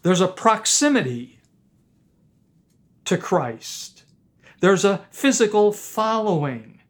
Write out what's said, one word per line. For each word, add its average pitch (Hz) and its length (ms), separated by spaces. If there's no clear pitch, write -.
There's 180 200
a 185 60
proximity 214 1120
to 180 140
Christ. - 880
There's 185 240
a 196 260
physical 208 640
following 196 1040